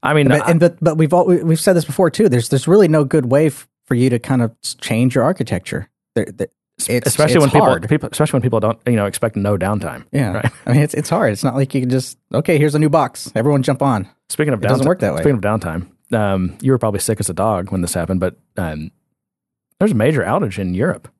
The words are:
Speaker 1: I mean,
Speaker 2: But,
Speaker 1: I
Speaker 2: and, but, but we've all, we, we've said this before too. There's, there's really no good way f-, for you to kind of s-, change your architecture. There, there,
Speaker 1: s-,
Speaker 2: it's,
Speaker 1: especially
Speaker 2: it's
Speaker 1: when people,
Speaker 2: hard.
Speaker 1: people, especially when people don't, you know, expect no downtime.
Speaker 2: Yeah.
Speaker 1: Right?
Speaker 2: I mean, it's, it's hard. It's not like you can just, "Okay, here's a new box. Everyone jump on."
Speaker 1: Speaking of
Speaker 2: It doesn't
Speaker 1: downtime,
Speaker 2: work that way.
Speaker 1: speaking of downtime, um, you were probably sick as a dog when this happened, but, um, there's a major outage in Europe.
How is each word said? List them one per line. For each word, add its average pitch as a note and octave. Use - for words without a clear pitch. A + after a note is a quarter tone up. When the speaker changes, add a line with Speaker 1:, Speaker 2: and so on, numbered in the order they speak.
Speaker 1:
I D#3
mean, D3
Speaker 2:
But, D3
Speaker 1:
I -
Speaker 2:
and, E3
but, E3+
but D#3+
we've D#3+
all, F3+
we, F3+
we've D#3+
said -
this E3+
before E3
too. G#3
There's, B2
there's C3+
really G3
no D#3
good C#3
way C#3
f-, -
for C3
you B2
to B2
kind B2+
of A2+
s-, -
change A#2+
your B2
architecture. A#2+
There, A2
there, -
Speaker 1:
s-, -
Speaker 2:
it's, A#2+
Speaker 1:
especially -
Speaker 2:
it's D#3+
Speaker 1:
when C#3
people, G#3
Speaker 2:
hard. B2
Speaker 1:
people, D3
especially -
when A#2+
people A2+
don't, A2
you A#2+
know, G#2
expect G#2
no G2+
downtime. G#2+
Speaker 2:
Yeah. B2+
Speaker 1:
Right? A#2
Speaker 2:
I -
mean, C3+
it's, D3
it's -
hard. E3
It's G2+
not B2+
like C3+
you C3+
can B2+
just, B2+
"Okay, D#3
here's D3
a D3+
new D#3
box. C#3+
Everyone C#3
jump C3+
on." A#2
Speaker 1:
Speaking D3
of G#2
Speaker 2:
It G#2
doesn't C3
Speaker 1:
downtime, -
Speaker 2:
work F#3
that G2
way. D#2+
Speaker 1:
speaking C3+
of G#2
downtime, F2+
um, F#2+
you C3
were C3
probably G#2
sick A2
as -
a F2+
dog F#2+
when F#2+
this F2
happened, F2+
but, F2+
um, D#2
there's G#3+
a D3+
major B2
outage A#2
in F#2
Europe. C3